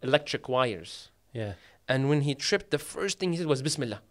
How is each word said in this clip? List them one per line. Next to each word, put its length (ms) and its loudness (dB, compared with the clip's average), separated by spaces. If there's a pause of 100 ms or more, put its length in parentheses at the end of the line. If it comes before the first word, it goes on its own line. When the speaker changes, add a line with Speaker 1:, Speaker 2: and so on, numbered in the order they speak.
Speaker 1:
electric 460 0
wires. 640 0 (220)
Speaker 2:
Yeah. 220 -6 (340)
Speaker 1:
And 200 2
when 140 4
he 120 2
tripped, 360 0
the 80 2
first 400 -4
thing 140 0
he 60 -2
said 80 -2
was, 160 2
"Bismillah." 380 -2 (100)